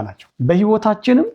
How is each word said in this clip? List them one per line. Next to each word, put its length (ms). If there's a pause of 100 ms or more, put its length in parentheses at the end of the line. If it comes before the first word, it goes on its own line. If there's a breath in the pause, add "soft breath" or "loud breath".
ናቸው። 260 (120)
በህይወታችንም 960